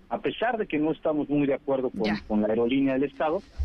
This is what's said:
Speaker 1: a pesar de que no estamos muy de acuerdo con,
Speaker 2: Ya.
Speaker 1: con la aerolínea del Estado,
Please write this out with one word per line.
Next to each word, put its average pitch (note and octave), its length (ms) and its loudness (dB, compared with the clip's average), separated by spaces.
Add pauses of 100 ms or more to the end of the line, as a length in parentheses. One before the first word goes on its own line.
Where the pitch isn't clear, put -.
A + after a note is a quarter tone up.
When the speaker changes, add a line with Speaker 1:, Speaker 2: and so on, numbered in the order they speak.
Speaker 1:
a G#2+ 120 -6
pesar A3 360 -2
de G#3+ 100 -2
que D3+ 120 -2
no D3+ 120 2
estamos D3+ 380 -2
muy C#3+ 180 2
de C3+ 80 2
acuerdo C3 360 -2
con, G#2 140 -4
Speaker 2:
Ya. G#2+ 220 -2
Speaker 1:
con G#2+ 140 0
la G#2+ 80 2
aerolínea C3 460 2
del C3+ 100 2
Estado, D#3+ 380 -2 (220)